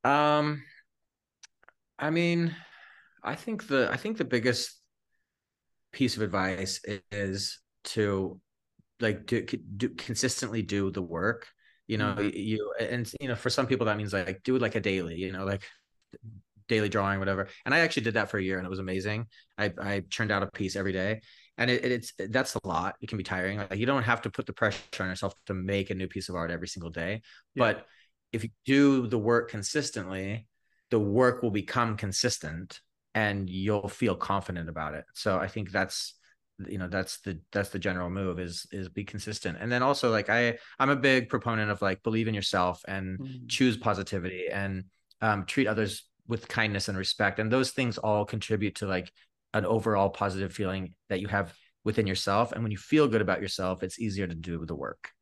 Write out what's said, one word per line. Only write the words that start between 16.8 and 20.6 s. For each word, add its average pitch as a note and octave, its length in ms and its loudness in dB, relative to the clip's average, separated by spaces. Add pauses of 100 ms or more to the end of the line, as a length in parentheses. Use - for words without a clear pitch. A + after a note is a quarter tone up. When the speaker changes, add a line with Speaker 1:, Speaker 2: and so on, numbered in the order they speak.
Speaker 1:
drawing, G2 300 2
whatever. G2 280 0 (160)
And C3+ 120 2
I E3 40 6
actually D#3+ 240 2
did A2 120 0
that G#2 160 2
for G#2 80 0
a F#2+ 40 0
year F#2 140 0
and F#2 80 -4
it F#2 40 -8
was F#2+ 100 -4
amazing. G2 480 -2 (280)
I, G2+ 240 0
I G2+ 300 -2
churned G#2+ 220 0
out G2 100 4
a F#2+ 60 0
piece F#2+ 280 -4